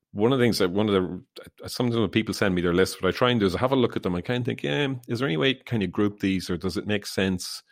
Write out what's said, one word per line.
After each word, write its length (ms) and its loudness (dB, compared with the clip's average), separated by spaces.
one 200 2
of 60 2
the 60 4
things 140 2
that, 120 2
one 200 0
of 40 4
the, 760 -4
sometimes 300 -2
when 120 2
people 240 0
send 200 0
me 60 0
their 140 2
list, 280 2
what 60 2
I 80 0
try 140 4
and 100 2
do 60 4
is 80 0
have 180 0
a 40 4
look 200 2
at 60 -4
them. 120 -2
I 60 -2
kind 200 -4
of 60 -6
think, 160 -4
"Yeah, 260 -2
is 120 -4
there 80 -2
any 100 -2
way 160 2
to 100 -20
kind 180 -2
of 80 -2
group 300 0
these, 300 0
or 80 -2
does 180 -4
it 100 -6
make 200 -2
sense 640 -2